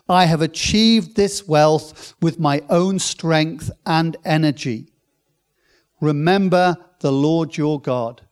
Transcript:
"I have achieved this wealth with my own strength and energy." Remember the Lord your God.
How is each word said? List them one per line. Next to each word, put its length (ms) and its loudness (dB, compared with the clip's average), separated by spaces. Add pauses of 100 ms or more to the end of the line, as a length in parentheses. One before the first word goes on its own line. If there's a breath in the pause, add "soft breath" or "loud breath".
"I 180 4
have 160 2
achieved 720 0
this 320 -2
wealth 720 0
with 180 0
my 300 0
own 300 0
strength 720 -2 (140)
and 400 -2
energy." 600 -2 (1120)
Remember 760 0 (220)
the 120 -2
Lord 460 0
your 220 -2
God. 420 -6 (100)